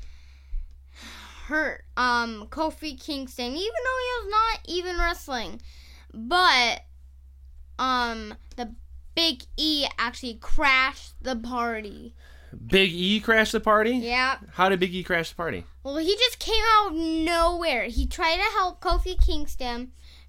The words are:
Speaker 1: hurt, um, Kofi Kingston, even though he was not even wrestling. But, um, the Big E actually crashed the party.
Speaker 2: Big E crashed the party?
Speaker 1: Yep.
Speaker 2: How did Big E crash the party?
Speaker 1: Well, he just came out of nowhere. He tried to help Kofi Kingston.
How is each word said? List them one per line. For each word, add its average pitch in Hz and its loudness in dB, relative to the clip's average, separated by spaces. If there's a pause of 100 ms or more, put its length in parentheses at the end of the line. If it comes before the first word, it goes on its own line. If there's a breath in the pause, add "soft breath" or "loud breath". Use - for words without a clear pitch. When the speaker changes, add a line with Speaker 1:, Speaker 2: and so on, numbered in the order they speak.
(1500 loud breath)
Speaker 1:
hurt, 285 -2 (120)
um, 233 0
Kofi 311 -6
Kingston, 262 -8
even - -6 (260)
though 508 -2
he 494 -4
was 392 -8
not 440 0
even 349 -6
wrestling. 247 -4 (520 soft breath)
But, 254 2 (960)
um, 233 -2 (200)
the 233 -8 (400)
Big 320 2 (140)
E 294 0 (120)
actually 233 -6
crashed 269 2
the 247 -2
party. 226 -6 (520 loud breath)
Speaker 2:
Big 190 6
E 185 2
crashed 220 4
the 226 2
party? 214 4
Speaker 1:
Yep. 247 -2
Speaker 2:
How 185 4
did 190 4
Big 180 0
E 180 -4
crash 170 0
the - -16
party? 139 -6 (180)
Speaker 1:
Well, 277 -6
he 339 0
just 480 0
came 440 0 (120)
out 415 4
of 311 -4
nowhere. 330 0
He 233 0
tried 339 0
to 381 0
help 403 -2
Kofi 359 2
Kingston. 254 2 (380 soft breath)